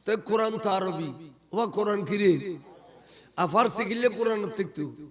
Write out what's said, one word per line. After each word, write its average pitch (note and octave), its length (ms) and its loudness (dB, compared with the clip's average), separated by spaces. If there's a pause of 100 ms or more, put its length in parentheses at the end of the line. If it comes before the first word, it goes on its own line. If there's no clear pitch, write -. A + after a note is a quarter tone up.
তো G3 60 0 (180)
কোরআন A3 280 2
তো G#3 120 -2
আরবি, F#3 400 0 (420)
ও - 40 -10 (120)
কোরআন G#3 380 0
কি D#3 120 -2
রে? G3+ 140 6 (1040)
আর F3 100 2
ফার্সি A3 380 2
কিনলে A#3 240 0
কোরআন A3+ 300 0 (180)
দেখতো। F3 260 -4 (280)